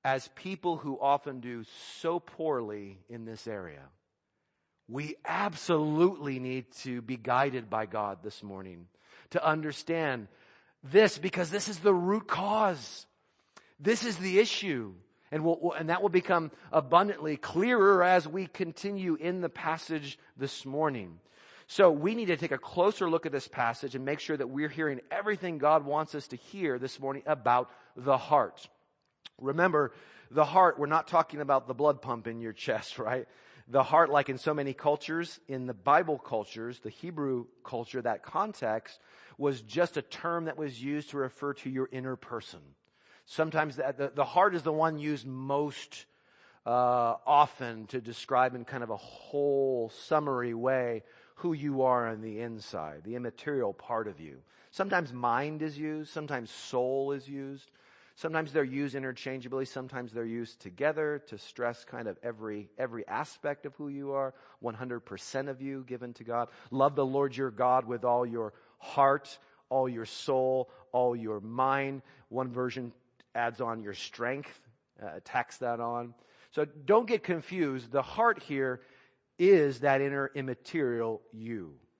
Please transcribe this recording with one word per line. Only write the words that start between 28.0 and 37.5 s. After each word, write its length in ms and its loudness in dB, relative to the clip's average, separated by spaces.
heart. 500 2
Remember, 540 2
the 120 4
heart, 360 6
we're 60 0
not 200 2
talking 340 2
about 280 2
the 60 -4
blood 280 4
pump 240 -6
in 140 -6
your 120 -6
chest, 460 -4
<laughs> 0 -
right? 300 -4
The 160 6
heart, 260 6
like 180 4
in 80 -4
so 160 -2
many 200 -2
cultures, 760 -2
in 200 -6
the 80 -6
Bible 440 4
cultures, 640 -6
the 100 -10
Hebrew 560 -4